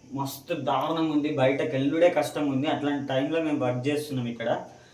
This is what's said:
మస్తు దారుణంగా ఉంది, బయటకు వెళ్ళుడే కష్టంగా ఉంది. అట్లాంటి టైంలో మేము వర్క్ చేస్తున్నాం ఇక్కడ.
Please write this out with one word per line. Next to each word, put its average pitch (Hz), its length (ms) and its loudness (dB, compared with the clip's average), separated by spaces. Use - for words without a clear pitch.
మస్తు 139 400 -6
దారుణంగా 156 600 0
ఉంది, 143 220 0
బయటకు 135 360 2
వెళ్ళుడే 156 380 4
కష్టంగా 147 420 0
ఉంది. 131 160 0
అట్లాంటి 143 400 -2
టైంలో 147 340 0
మేము 143 240 0
వర్క్ 123 220 -2
చేస్తున్నాం 135 400 -2
ఇక్కడ. 117 360 -2